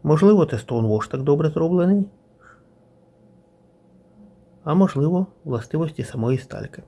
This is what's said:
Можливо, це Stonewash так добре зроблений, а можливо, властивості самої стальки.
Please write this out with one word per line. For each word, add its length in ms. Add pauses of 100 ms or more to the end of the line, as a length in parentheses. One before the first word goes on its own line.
Можливо, 440
це 100
Stonewash 540
так 120
добре 260
зроблений, 560 (2500)
а 100
можливо, 520 (180)
властивості 600
самої 340
стальки. 500